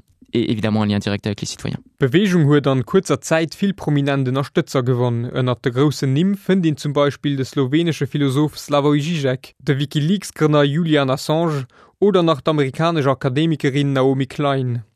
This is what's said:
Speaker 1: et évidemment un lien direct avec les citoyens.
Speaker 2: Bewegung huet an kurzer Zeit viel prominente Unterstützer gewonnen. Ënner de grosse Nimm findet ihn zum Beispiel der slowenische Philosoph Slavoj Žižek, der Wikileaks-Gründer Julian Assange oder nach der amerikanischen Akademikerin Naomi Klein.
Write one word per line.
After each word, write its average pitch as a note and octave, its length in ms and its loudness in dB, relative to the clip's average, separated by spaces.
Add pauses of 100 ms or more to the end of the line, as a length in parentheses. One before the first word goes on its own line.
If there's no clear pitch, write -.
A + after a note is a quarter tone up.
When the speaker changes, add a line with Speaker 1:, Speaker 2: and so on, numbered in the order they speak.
(340)
Speaker 1:
et A#2 180 0
évidemment G#2+ 320 0
un G#2 40 0
lien G#2 120 0
direct G2+ 280 -4
avec G2+ 140 -4
les - 60 -6
citoyens. - 320 -8 (200)
Speaker 2:
Bewegung E3 480 2
huet D3 200 4
an C3 160 0
kurzer E3+ 380 0
Zeit D#3+ 340 -2
viel G3 180 -2
prominente C#3 560 0
Unterstützer C3+ 540 -2
gewonnen. A#2+ 480 0
Ënner B2+ 300 0
de C3 100 0
grosse C#3 360 0
Nimm F3 280 2
findet F#3+ 300 0
ihn D#3 120 0
zum D3 160 -6
Beispiel C#3+ 420 0
der C3+ 100 -2
slowenische C#3+ 640 0
Philosoph C#3+ 500 0
Slavoj D3 420 0
Žižek, C#3+ 600 -4
der C#3 200 -2
Wikileaks-Gründer D3+ 840 0
Julian C#3+ 460 2
Assange D3+ 560 -2 (340)
oder F#3+ 240 4
nach D#3+ 180 2
der D#3+ 100 0
amerikanischen D3+ 580 0
Akademikerin C#3+ 840 0
Naomi C3+ 320 2
Klein. C3 580 -2 (120)